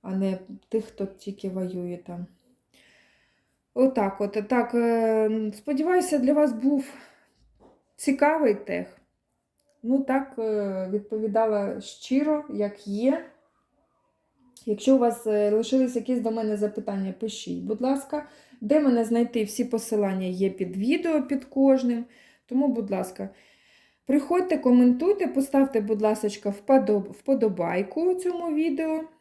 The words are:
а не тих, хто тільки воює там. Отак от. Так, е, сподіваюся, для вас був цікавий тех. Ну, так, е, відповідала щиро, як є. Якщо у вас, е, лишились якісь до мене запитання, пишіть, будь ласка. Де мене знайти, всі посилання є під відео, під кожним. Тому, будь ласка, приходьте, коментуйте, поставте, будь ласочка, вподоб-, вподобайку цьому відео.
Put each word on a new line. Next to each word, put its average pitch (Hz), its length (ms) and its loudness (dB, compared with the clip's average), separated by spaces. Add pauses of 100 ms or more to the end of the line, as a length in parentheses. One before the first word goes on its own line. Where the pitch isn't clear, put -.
а 190 140 -8
не 190 240 -2 (300)
тих, 220 160 -2
хто - 200 -8
тільки 196 440 -10
воює 180 480 -6
там. 180 280 -12 (1500)
Отак 240 480 2
от. 208 260 -4
Так, 240 280 0
е, 220 840 2
сподіваюся, 302 640 0
для 254 140 4
вас 294 200 4
був 269 400 0 (1000)
цікавий 285 600 2
тех. 175 420 -8 (840)
Ну, 269 200 0
так, 269 360 -2
е, 202 520 -2
відповідала 208 920 -2
щиро, 294 680 -2
як 208 380 -6
є. 247 380 0 (1400)
Якщо 233 300 2
у 262 40 4
вас, 233 280 0
е, 208 240 2
лишились 247 440 0
якісь 240 240 -2
до 220 120 -2
мене 214 260 -2
запитання, 196 600 -4
пишіть, 180 440 -8
будь 208 180 -4
ласка. 277 460 -2 (340)
Де 277 180 4
мене 240 260 4
знайти, 233 380 0
всі 226 220 -2
посилання 202 640 -2
є 185 220 0
під 185 280 -6
відео, 311 440 0
під 269 240 -4
кожним. 262 600 2 (400)
Тому, 269 220 0
будь 220 240 -2
ласка, 190 380 -6 (760)
приходьте, 339 520 2
коментуйте, 247 680 4
поставте, 269 540 2
будь 208 200 -2
ласочка, 214 480 0
вподоб-, 208 640 2
вподобайку 208 1000 0
цьому 349 400 -4
відео. 320 500 -2 (180)